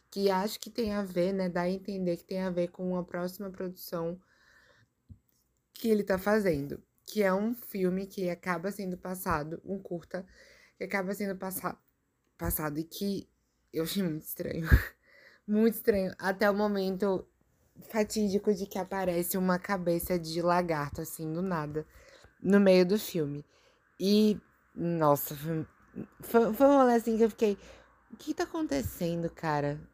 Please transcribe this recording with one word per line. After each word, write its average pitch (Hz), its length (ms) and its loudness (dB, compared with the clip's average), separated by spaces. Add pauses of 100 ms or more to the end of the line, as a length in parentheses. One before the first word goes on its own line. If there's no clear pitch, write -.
(120)
que 196 180 2
acho 196 300 -2
que - 100 -12
tem 214 240 -2
a 202 80 -2
ver, 180 320 0
né, 185 160 -2
dá 175 120 -2
a 175 100 0
entender 190 460 -2
que - 80 -20
tem 185 160 -6
a 185 100 -2
ver 175 160 0
com 180 200 -8
uma 180 160 -2
próxima 180 460 -8
produção 180 680 -8 (1500)
que - 160 -2
ele 214 140 4
tá 190 160 0
fazendo, 185 640 0 (280)
que 208 120 0
é 190 100 4
um 214 220 0
filme 190 500 -2
que 190 240 -6
acaba 175 420 -4
sendo 190 240 -8
passado, 170 720 -4
um 196 140 -6
curta, 185 440 -10 (540)
que - 60 -10
acaba 190 320 -4
sendo 196 200 -4
passa-, 190 400 -8 (640)
passado 156 400 -4
e 165 60 -4
que 196 440 -6 (460)
eu 160 100 -2
achei 190 200 -2
muito 160 180 -2
estranho, - 460 -6 (420)
<laughs> - 380 -20
muito 214 260 4
estranho, 202 460 0
até 190 320 0
o 202 40 2
momento 196 720 0 (600)
fatídico 208 640 0
de 196 140 -6
que - 100 -10
aparece 180 600 -2
uma 185 180 2
cabeça 175 640 0
de 160 200 -6
lagarto, 165 640 0
assim, 156 320 -8
do 165 80 -4
nada, 156 420 -4 (560)
no 196 200 6
meio 185 260 8
do 202 140 2
filme. 147 440 -4 (560)
E, 208 400 4 (360)
nossa, 156 600 2
foi, 156 300 -4 (560)
foi, 233 320 4
foi 269 140 6
um 285 100 8
rolê, 247 160 6
assim, 226 240 2
que 220 60 4
eu 226 80 6
fiquei, 208 260 0 (540)
"O 220 60 -18
que - 180 -6
tá 359 80 -2
acontecendo, 240 880 -4
cara? 147 500 -2 (120)